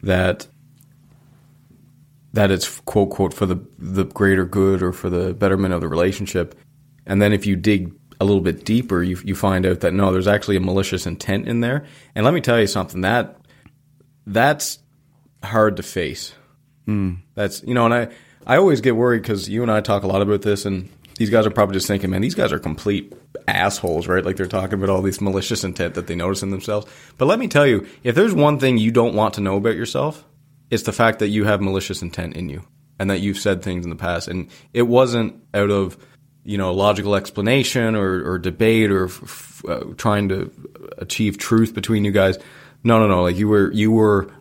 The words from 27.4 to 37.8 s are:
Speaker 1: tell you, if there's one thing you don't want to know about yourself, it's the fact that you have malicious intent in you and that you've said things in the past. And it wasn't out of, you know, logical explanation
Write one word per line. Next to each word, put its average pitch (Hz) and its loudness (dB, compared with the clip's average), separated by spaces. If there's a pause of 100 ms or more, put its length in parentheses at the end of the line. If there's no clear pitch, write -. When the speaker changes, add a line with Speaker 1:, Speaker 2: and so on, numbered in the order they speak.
Speaker 1:
tell 147 4
you, 120 2 (180)
if 123 -2
there's 202 4
one 147 4
thing 127 2
you 110 2
don't 117 2
want 107 0
to 104 -6
know 98 0
about 107 0
yourself, 131 -4 (460)
it's 113 -2
the 110 -4
fact 113 2
that 107 0
you 107 0
have 104 2
malicious 95 -4
intent 85 -10
in 85 -8
you 76 -12 (340)
and 98 -2
that 95 -2
you've 98 -2
said 95 -2
things 90 -4
in 85 -6
the 80 -10
past. 87 -6
And 90 -6 (260)
it 120 2
wasn't 120 2 (180)
out 101 2
of, 98 0 (480)
you 104 -6
know, 92 -2
logical 101 2
explanation 113 0